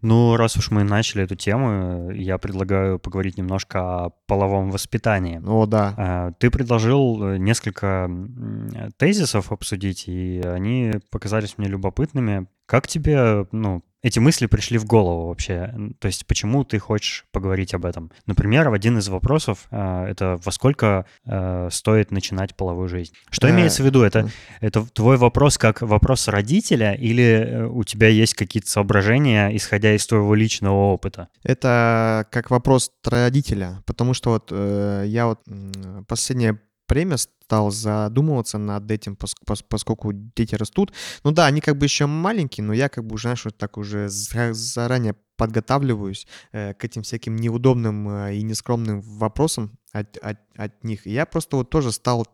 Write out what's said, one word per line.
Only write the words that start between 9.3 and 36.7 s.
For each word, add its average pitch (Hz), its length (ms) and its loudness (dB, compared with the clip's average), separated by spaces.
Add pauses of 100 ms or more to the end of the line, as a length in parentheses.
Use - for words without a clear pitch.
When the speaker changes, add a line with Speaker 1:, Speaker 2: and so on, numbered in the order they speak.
Speaker 1:
обсудить, 98 560 -6
и 90 380 -6
они 107 480 -2 (180)
показались 104 480 -4
мне 104 80 -2
любопытными. 98 800 -2 (200)
Как 131 200 0
тебе, 127 640 2
ну, 101 320 -4 (200)
эти 120 180 2
мысли 127 260 4
пришли 107 320 2
в 110 60 -2
голову 90 440 4
вообще? 87 460 -6
Н-, 104 240 -10
то - 80 -6
есть - 200 -4
почему 117 360 0
ты 113 160 -2
хочешь - 540 -4
поговорить 95 420 -2
об 90 100 -4
этом? 85 280 -8 (140)
Например, 110 420 2
в 113 60 0
один 113 240 2
из 101 100 -2
вопросов, 98 640 -2
а, 95 340 -4
это 92 380 -2
во 98 80 -4
сколько, 110 540 0 (200)
э, 92 460 -4
стоит 110 400 2
начинать 95 420 -4
половую 90 340 -4
жизнь? 87 260 -8 (160)
Что - 180 2
Speaker 2:
Э, - 20 8
Speaker 1:
имеется 170 320 4
в 135 40 4
виду? 135 160 6
Это, 110 180 4
Speaker 2:
м. 107 100 -2 (300)
Speaker 1:
это 110 320 0
твой 120 240 6
вопрос 123 420 6
как 110 220 2
вопрос 123 480 2
родителя, 110 680 2
или, 120 300 2
э, 117 420 4
у 120 180 -4
тебя 110 240 4
есть 110 260 6
какие-то - 360 -4
соображения, 104 840 4
исходя 107 400 2
из 101 100 -2
твоего 104 280 4
личного 101 580 2
опыта? 90 360 -6 (140)
Speaker 2:
Это 117 880 2
как 120 200 -4
вопрос 123 420 2 (100)
родителя, 117 840 0
потому 123 280 -2
что - 180 -2
вот, - 200 -2
э, 101 540 -2
я 117 200 0
вот, 110 220 -2
м, 98 580 -14
последнее 113 540 -2 (280)